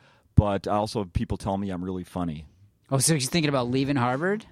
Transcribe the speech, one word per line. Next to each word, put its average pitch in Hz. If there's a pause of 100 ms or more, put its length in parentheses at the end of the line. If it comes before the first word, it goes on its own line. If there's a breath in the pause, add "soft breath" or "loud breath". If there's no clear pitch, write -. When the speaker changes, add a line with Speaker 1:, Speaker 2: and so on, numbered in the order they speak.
(340 soft breath)
Speaker 1:
but 101
also 104
people 101
tell 98
me 98
I'm 90
really 92
funny." 82 (440)
Speaker 2:
Oh, 135
so 160
you're 139
thinking 147
about 127
leaving 135
Harvard? 143